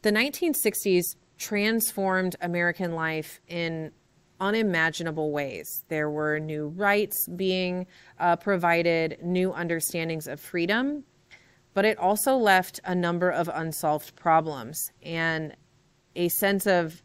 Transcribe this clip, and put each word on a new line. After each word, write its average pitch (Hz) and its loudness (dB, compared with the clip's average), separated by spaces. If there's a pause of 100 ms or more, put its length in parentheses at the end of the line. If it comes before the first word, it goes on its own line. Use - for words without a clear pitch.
The 214 4
nineteen 285 2
sixties 185 0 (200)
transformed 202 0
American 175 -2
life 160 -4
in 165 -6 (500)
unimaginable 165 0
ways. 139 -6
There 151 -2
were 151 -2
new 151 -6
rights 202 0
being, 180 -2 (320)
uh, 170 4
provided, 170 2
new 180 0
understandings 165 -4
of 147 -10
freedom, 233 -2 (680)
but 196 2
it 214 2
also 208 2
left 196 4
a 185 -4
number 175 2
of 170 0
unsolved 156 -4
problems 160 0 (120)
and 165 -2 (600)
a 175 0
sense 196 0
of 175 2